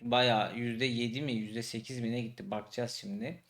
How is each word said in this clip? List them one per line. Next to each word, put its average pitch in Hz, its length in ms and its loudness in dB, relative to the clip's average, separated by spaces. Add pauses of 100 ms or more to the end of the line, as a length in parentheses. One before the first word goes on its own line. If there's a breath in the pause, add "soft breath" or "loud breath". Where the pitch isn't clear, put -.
bayağı 120 560 4
yüzde 120 280 0
yedi 120 360 0
mi, 139 120 0
yüzde 110 300 -2
sekiz 120 360 -8
mi 113 120 -2
ne 123 100 0
gitti? 110 300 -8
Bakacağız 120 400 -4
şimdi. 107 580 -8